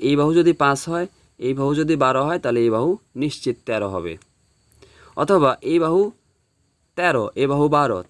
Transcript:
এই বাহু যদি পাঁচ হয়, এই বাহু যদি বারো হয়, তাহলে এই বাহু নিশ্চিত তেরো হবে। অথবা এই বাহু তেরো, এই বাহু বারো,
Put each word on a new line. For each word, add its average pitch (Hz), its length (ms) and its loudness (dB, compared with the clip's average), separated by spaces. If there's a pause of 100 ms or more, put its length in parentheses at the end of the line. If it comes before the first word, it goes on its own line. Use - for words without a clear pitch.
এই 143 100 2
বাহু 147 200 2
যদি 170 140 6 (100)
পাঁচ 139 180 2 (100)
হয়, 175 160 -4 (400)
এই 135 120 0
বাহু 139 120 0 (100)
যদি 156 140 0 (100)
বারো 131 240 2
হয়, 170 140 -4
তাহলে 120 240 0
এই 113 100 2
বাহু 139 140 0 (320)
নিশ্চিত 135 340 -6 (120)
তেরো 107 260 -4
হবে। 85 180 -6 (1080)
অথবা 156 280 4 (220)
এই 170 120 4
বাহু 170 180 2 (960)
তেরো, 151 260 0 (160)
এই 139 120 2
বাহু 147 120 2 (120)
বারো, 127 220 0 (120)